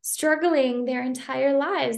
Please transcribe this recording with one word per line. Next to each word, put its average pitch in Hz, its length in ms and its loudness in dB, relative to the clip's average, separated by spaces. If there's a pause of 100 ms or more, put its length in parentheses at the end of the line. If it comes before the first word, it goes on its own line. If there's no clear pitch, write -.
struggling 302 840 0
their 247 180 -4
entire 262 540 0
lives, 277 400 0